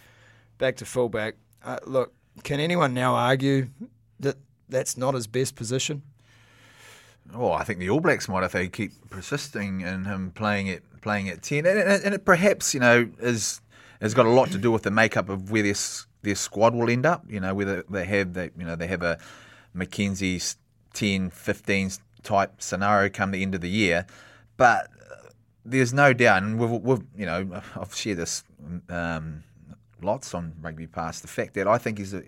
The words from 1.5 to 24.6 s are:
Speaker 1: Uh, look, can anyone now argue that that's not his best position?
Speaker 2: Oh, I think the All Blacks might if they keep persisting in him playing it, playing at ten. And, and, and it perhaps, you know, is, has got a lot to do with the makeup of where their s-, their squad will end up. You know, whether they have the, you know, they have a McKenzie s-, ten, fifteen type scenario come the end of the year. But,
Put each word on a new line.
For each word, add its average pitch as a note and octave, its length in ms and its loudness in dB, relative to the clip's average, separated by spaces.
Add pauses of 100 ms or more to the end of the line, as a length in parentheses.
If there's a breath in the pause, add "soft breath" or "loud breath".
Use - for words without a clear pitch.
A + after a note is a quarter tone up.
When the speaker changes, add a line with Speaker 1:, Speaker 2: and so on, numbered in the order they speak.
Speaker 1:
Uh, B2+ 220 -8
look, C3 260 -2 (300)
can C#3+ 180 -4
anyone D#3+ 340 2
now B2+ 200 2
argue C3+ 540 2 (520)
that C#3 160 -2 (320)
that's C3 280 -4
not C3 180 0
his A#2+ 140 -4
best B2 260 -2
position? C3 480 -4 (1300 soft breath)
Speaker 2:
Oh, A2 180 0
I D#2+ 120 0
think G2+ 140 -4
the F2+ 120 -4
All C3+ 100 4
Blacks E3 280 2
might F#2 140 0
if F#2 100 -2
they F#2 160 -2
keep G2 240 -6 (180)
persisting G2 720 -6
in F#2 240 -6
him F#2+ 240 -6
playing G#2 380 -2
it, F#2 140 -6 (200)
playing G2+ 260 -2
at E2+ 140 -10
ten. D3 240 -2
And, G3 120 4
and, G3 260 2
and G3+ 100 0
it F#3+ 100 -8
perhaps, F#3+ 480 4
you C#3 80 -2
know, A#2+ 280 6 (120)
is, A#2 400 -2 (400 loud breath)
has G#2+ 140 0
got B2 100 8
a A2+ 60 6
lot C3 220 6
to F#3 60 -2
do A2+ 140 4
with A2 100 0
the G2+ 80 -2
makeup G#2+ 380 2
of G2 220 -8
where G#2+ 120 2
their G2+ 100 2
s-, - 340 -6 (160)
their G#2 120 -2
squad A2+ 400 2
will A#2 140 0
end B2 160 0
up. E3 240 0
You G#2 120 -6
know, F#2+ 140 -2
whether G2 360 -2
they F#2+ 160 -2
have G2 260 0
the, F2 260 -8
you F2 60 -10
know, E2+ 120 -6
they E2+ 100 -6
have F2+ 160 -4
a E2 160 -2 (580 loud breath)
McKenzie F#2+ 600 -2
s-, - 200 -6 (380)
ten, F#2+ 360 0
fifteen G2 600 -2 (320)
type G2 400 0
scenario G2 480 2
come G2 200 -2
the F#2+ 120 -2
end F#2+ 120 -2
of F#2 60 -4
the F2 100 -6
year. F#2+ 360 2 (520 loud breath)
But, A#2 320 4 (200)